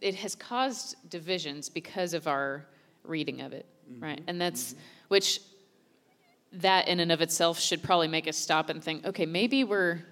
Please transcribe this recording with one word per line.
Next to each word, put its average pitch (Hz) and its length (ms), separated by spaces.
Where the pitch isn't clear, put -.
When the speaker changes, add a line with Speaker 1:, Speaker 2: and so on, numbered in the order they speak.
Speaker 1:
it 190 140
has 196 180
caused 254 640
divisions 156 580
because 175 460
of 160 120
our 139 380
reading 143 380
of 135 120
it," - 140
Speaker 2:
Mm-hmm. 120 120
Speaker 1:
right? 151 240
And 175 140
that's, 175 300
Speaker 2:
Mm-hmm. - 80
Speaker 1:
which 196 320
that 190 340
in 180 140
and 170 100
of 165 100
itself 165 380
should - 240
probably 170 240
make 160 200
us 156 100
stop 156 320
and 156 140
think, 160 220
"Okay, 185 220
maybe 233 360
we're, 180 480